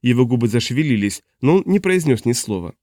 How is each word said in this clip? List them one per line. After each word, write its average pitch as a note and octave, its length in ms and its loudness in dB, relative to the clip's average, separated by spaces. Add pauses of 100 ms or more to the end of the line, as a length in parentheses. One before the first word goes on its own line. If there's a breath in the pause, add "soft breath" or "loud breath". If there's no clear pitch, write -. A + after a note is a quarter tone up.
Его B2 240 4
губы A#2 220 0
зашевелились, A#2 720 -2 (200)
но D3+ 160 4
он F#3+ 80 0
не F#3+ 160 0
произнес E3 420 0
ни A#2+ 80 0
слова. F#2+ 520 -6